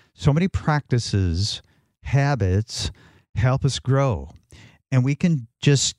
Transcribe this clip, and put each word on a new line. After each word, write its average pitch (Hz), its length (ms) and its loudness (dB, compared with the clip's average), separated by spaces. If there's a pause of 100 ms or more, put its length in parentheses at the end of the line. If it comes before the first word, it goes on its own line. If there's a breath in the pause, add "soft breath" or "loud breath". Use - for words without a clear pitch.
(140 soft breath)
So - 200 2
many 170 160 0
practices, 101 1120 -2 (420)
habits, 113 880 -2 (440 soft breath)
help 127 300 0
us 135 140 -2
grow. 127 500 -2 (640 soft breath)
And 127 120 2
we 139 100 0
can 147 340 -2 (140)
just - 380 2